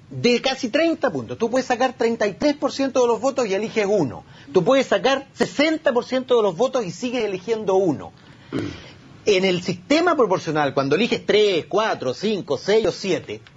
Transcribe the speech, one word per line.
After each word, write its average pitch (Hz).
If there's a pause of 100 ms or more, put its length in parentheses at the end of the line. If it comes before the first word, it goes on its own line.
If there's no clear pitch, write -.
de 226
casi 262
treinta 302
puntos. 131
Tú 226
puedes 247
sacar 254
treinta 233
y 196
tres 294
por 277
ciento 269
de 240
los 220
votos 262
y 190
eliges 208
uno. 147 (260)
Tú 175
puedes 262
sacar 254
sesenta 294
por 233
ciento 254
de 226
los 185
votos 254
y 165
sigues 247
eligiendo 208
uno. 147 (1120)
En 190
el 180
sistema 311
proporcional, 160
cuando 139
eliges 226
tres, 196
cuatro, 180
cinco, 180
seis 214
o 175
siete, 127 (180)